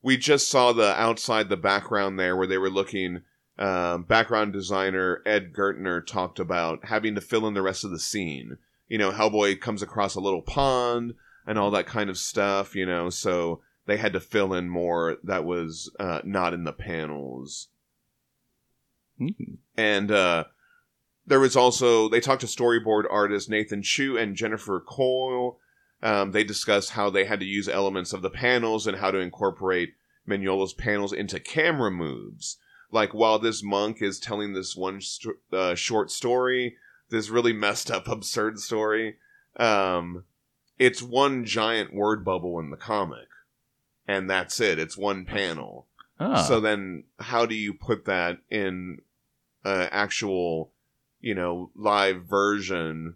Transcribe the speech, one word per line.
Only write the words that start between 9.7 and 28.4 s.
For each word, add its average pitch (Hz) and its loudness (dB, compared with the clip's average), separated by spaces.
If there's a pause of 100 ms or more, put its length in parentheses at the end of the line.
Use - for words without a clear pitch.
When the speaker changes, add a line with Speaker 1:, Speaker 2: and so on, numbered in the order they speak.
Speaker 1:
across 98 -2
a 95 -6
little 92 -2
pond 123 0 (340)
and 107 -2
all 101 2
that 95 0
kind 104 -4
of 90 -8
stuff, 98 -2
you 92 -2
know, 87 -2
so 87 -2 (280)
they 104 2
had 101 0
to 92 -2
fill 95 0
in 90 -2
more 85 0
that 92 -2
was, 82 -4 (100)
uh, 90 -2
not 92 0
in 87 -6
the 76 -6
panels. 73 -8 (1500)
Speaker 2:
Mm-hmm. - -8 (220)
Speaker 1:
And, 104 2
uh, 87 4 (800)
there 135 4
was 131 6
also, 120 6
they 113 4
talked 135 2
to 120 -6
storyboard 110 2
artist 101 0
Nathan 107 -2
Chu 135 0
and 104 -2
Jennifer 107 -4
Coyle. 127 -2 (420)
Um, 101 2
they 104 4
discussed 101 0
how 104 0
they 95 4
had 104 -2
to 95 -4
use 98 -2
elements 95 0
of 95 -8
the 95 -2
panels 113 0